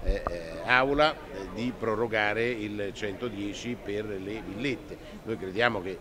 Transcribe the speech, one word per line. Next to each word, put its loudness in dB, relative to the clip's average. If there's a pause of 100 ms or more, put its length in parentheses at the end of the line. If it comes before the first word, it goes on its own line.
eh, 4
eh, -4 (120)
aula, 6
eh, -8
di 0
prorogare 2
il -2
centodieci -4
per -2
le -6
villette. -4 (260)
Noi -4
crediamo 2
che -4